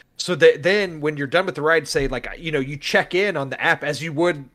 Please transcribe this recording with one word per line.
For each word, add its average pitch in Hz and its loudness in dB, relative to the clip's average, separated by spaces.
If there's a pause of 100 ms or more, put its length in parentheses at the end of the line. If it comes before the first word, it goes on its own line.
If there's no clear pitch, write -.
(160)
so 180 -4
that 160 6
then 180 0
when 151 -2
you're 139 -4
done 175 2
with 180 -6
the 147 -6
ride, 160 2
say, 139 -2
like, 127 -6 (100)
you 165 -8
know, 147 0
you 139 -6
check 175 0
in 196 0
on 139 -4
the 131 -8
app 156 2
as 143 -4
you 160 -8
would 147 0